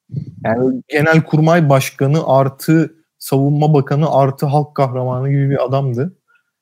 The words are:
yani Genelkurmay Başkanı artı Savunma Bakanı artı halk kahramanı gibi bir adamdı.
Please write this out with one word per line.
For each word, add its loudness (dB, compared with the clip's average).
yani -2
Genelkurmay 2
Başkanı 0
artı 0
Savunma 0
Bakanı 0
artı 0
halk -2
kahramanı -2
gibi 0
bir -2
adamdı. -2